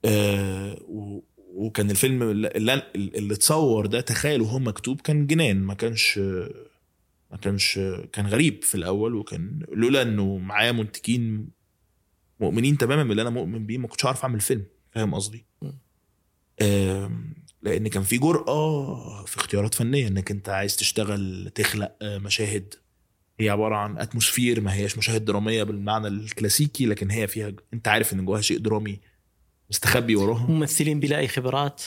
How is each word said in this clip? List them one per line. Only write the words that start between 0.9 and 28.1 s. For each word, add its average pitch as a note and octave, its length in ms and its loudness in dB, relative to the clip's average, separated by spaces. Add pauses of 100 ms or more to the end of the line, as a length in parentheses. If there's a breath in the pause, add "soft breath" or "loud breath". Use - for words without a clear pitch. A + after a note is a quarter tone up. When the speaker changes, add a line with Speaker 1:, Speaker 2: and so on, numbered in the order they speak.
Speaker 1:
وكان G2+ 540 -2
الفيلم B2+ 320 2
اللي، G#2+ 240 0
اللي، B2 360 2 (120)
اللي G2+ 380 -4
اتصور A#2 520 4
ده، A2+ 160 0
تخيل C#3+ 400 0
وهو A2+ 180 0
مكتوب، B2+ 420 -4
كان D3+ 260 2
جنان، C#3 360 4
ما G2 100 -2
كانش، A2 440 0 (1120)
ما F#2+ 100 -14
كانش، G2 380 0 (340)
كان G2+ 140 -2
غريب C3 360 2
في - 120 0
الأول، G2+ 400 0
وكان G2 440 -6 (120)
لولا C3 300 4
إنه G2+ 360 2
معايا G#2 340 2
منتجين A2 760 -2 (920)
مؤمنين A2+ 380 2
تمامًا C3+ 260 4
باللي G#2+ 180 2
أنا A#2+ 80 0
مؤمن A2 360 -4
بيه، A2 120 -6
ما B2 100 -6
كنتش - 180 -4
عارف B2+ 180 0
أعمل B2 160 0
فيلم. G#2 260 0 (260)
فاهم G#2+ 240 0
قصدي؟ G#2 300 -6 (160)
Speaker 2:
مم. C#3 180 -12 (840)
Speaker 1:
آم، G2 720 2 (260)
لأن G#2 260 0
كان G2 160 0
في A2 140 2
جرأة C#3 1080 0
في - 120 -10
اختيارات G2+ 380 0
فنية، B2 320 0
إنك F#2+ 240 -2
أنت G2+ 180 -6
عايز G2 260 -2
تشتغل، G2+ 800 -2
تخلق، G#2 460 -2
آه، G#2 160 -8
مشاهد G2+ 560 -4 (680)
هي G#2+ 100 2
عبارة G#2+ 260 0
عن G#2 220 -4
أتموسفير، A#2 640 2
ما G2 120 0
هياش G2+ 240 -2
مشاهد A2 280 0
درامية G#2+ 380 0
بالمعنى G#2 440 -2
الكلاسيكي، G#2+ 760 0
لكن G2+ 260 0
هي A2 160 0
فيها، G#2 260 -6 (200)
أنت A2+ 140 -4
عارف A2 260 4